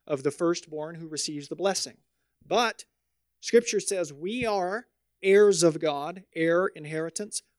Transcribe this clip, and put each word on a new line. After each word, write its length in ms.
of 160
the 80
firstborn 640
who 120
receives 400
the 80
blessing. 400
But 380
scripture 400
says 320
we 320
are 420
heirs 400
of 180
God, 440
heir, 300
inheritance. 760